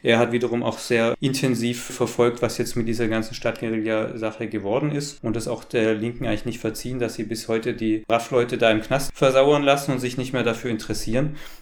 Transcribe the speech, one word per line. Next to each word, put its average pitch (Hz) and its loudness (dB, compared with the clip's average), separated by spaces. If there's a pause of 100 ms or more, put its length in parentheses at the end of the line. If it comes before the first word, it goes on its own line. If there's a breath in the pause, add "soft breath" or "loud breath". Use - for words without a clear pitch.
er 117 6
hat 117 4
wiederum 120 0
auch 117 -2
sehr 117 2
intensiv 123 0
verfolgt, 120 0
was 117 -2
jetzt - -2
mit 113 0
dieser 113 0
ganzen 113 -2
Stadtguerilla-Sache 110 -2
geworden 110 -2
ist 143 -6
und 113 -2
es 117 -4
auch 117 -6
der 110 2
Linken 120 -4
eigentlich 110 -2
nicht 113 -6
verziehen, 120 -4
dass 113 -2
sie 113 -6
bis 110 -6
heute 113 0
die 110 0
raf-Leute 120 2
da 113 6
im 107 2
Knast - 0
versauern 143 6
lassen 143 4
und 123 0
sich 120 -4
nicht 127 -4
mehr 123 0
dafür 117 0
interessieren, 117 -2 (260 loud breath)